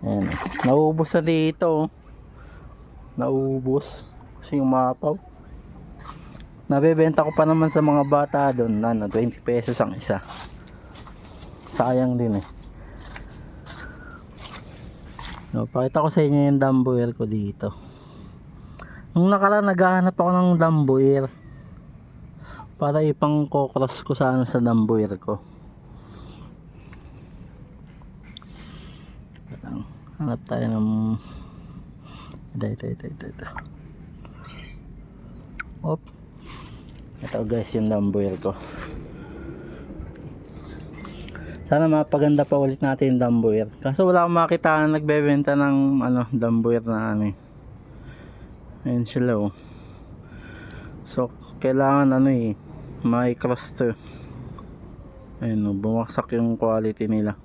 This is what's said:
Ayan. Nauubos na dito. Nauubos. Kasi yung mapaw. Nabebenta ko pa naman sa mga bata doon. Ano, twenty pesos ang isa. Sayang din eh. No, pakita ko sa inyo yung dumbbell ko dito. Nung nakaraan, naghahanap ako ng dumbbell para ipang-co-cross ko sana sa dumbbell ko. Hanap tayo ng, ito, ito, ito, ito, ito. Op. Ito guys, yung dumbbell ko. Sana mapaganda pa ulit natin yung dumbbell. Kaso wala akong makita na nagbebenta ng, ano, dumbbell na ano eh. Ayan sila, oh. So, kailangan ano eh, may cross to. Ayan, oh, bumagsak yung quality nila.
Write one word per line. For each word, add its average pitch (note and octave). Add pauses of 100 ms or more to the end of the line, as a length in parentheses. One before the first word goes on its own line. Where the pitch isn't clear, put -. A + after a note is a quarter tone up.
Ayan. G#2 (400)
Nauubos D#3
na E3
dito. D#3+ (1300)
Nauubos. C3+ (320)
Kasi -
yung C3
mapaw. C3 (1500)
Nabebenta D#3
ko D3+
pa D#3
naman D#3+
sa D#3
mga D3
bata C#3+
doon. A2+
Ano, A2
twenty A2+
pesos A#2+
ang G#2+
isa. G#2 (1500)
Sayang B2+
din G#2+
eh. - (3000)
No, A2+
pakita D3
ko D3+
sa -
inyo C#3+
yung C#3
dumbbell B2+
ko A#2
dito. G#2 (1400)
Nung F3+
nakaraan, G3+
naghahanap F#3
ako F3
ng F3+ (120)
dumbbell C#3 (1400)
para D3
ipang-co-cross C#3+
ko -
sana C3
sa B2
dumbbell A2
ko. G2+ (4000)
Hanap B2
tayo A#2+
ng, A2 (1700)
ito, A2
ito, G#2+
ito, -
ito, -
ito. - (2500)
Op. D#3+ (1200)
Ito A2+
guys, A2+
yung G#2+
dumbbell G2+
ko. F#2+ (3250)
Sana D3+
mapaganda D3
pa C#3+
ulit C3+
natin C3+
yung B2
dumbbell. A2+
Kaso E3+
wala F3
akong E3+
makita D#3+
na D#3
nagbebenta D3
ng, C#3
ano, B2
dumbbell A#2
na A2
ano G#2
eh. G2 (1500)
Ayan A#2+
sila, B2
oh. G#2 (1500)
So, B2 (320)
kailangan C3+
ano C3+
eh, A2+ (440)
may A#2+
cross B2
to. A#2+ (1400)
Ayan, A2
oh, G2+
bumagsak A2
yung A#2
quality A2
nila. G#2+ (100)